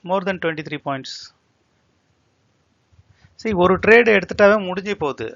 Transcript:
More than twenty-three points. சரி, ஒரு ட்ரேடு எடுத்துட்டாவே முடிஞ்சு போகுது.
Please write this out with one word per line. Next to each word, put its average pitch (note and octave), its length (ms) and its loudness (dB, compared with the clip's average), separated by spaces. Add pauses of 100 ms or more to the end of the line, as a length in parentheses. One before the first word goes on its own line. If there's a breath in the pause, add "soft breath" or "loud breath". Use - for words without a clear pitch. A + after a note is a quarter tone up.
More F#3+ 180 0
than F#3 180 -4
twenty-three D3+ 420 -6
points. C3+ 260 -8 (2250)
சரி, G#3+ 220 -4
ஒரு F#3 120 4 (100)
ட்ரேடு A#3 320 6
எடுத்துட்டாவே G3+ 400 2 (100)
முடிஞ்சு F#3+ 280 -6 (100)
போகுது. A#2 300 -6